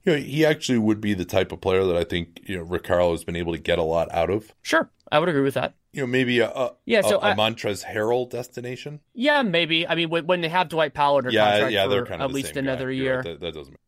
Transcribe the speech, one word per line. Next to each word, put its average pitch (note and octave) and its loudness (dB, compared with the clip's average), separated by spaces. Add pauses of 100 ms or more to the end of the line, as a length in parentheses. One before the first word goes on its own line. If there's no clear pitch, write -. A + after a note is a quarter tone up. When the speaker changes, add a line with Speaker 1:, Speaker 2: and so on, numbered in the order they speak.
Speaker 1:
you F3 2
know, D3 0
he C#3+ 0
actually D3+ 2
would G#2+ 2
be G#2 0
the F2+ -4
type F#2+ 0
of F#2 -12
player F#2+ 2
that F2 2
I F2 2
think, E2+ -6
you F#2+ -8
know, E2 -8
Rick E2+ -4
Carlisle F2 2
has E2 -4
been E2+ -6
able E2+ -4
to E2 -4
get E2+ 0
a E2+ 0
lot D#2+ 0
out E2 0
of. A2 -4 (100)
Speaker 2:
Sure, - 0 (220)
I D3+ 4
would E3+ 0
agree C#3+ 0
with C3+ 0
that. - -4 (180)
Speaker 1:
You C#3+ -6
know, B2+ -4
maybe B2 2
a, A2 2
a, B2+ -4 (100)
Speaker 2:
Yeah, A3 2
so G3+ 4
Speaker 1:
a, G3+ 0
a - 2
Speaker 2:
I - 2
Speaker 1:
Montrezl G#2+ -2
Harrell A#2+ 0
destination. B2 -10 (140)
Speaker 2:
Yeah, C#4+ 2
maybe. E3 0
I E3+ 0
mean, E3 0
when, E3 -2
when F3+ 2
they D#3+ -2
have F3 0
Dwight D#3+ 0
Powell C#3+ 4
under B2+ 0
Speaker 1:
Yeah, G#2+ 4
Speaker 2:
contract G#2+ 4
Speaker 1:
yeah, G2 2
they're G2+ 2
Speaker 2:
for - -12
Speaker 1:
kind F#2 -6
of C#3 -2
Speaker 2:
at - 0
Speaker 1:
the C3 -6
Speaker 2:
least C#3 -4
Speaker 1:
same C3+ -4
guy. C3+ -2
Speaker 2:
another C3 -4
Speaker 1:
You're C3 -4
Speaker 2:
year. C3 0
Speaker 1:
right. B2+ -4
That, D#2+ -10
that E2 -6
doesn't C#2+ -14 (120)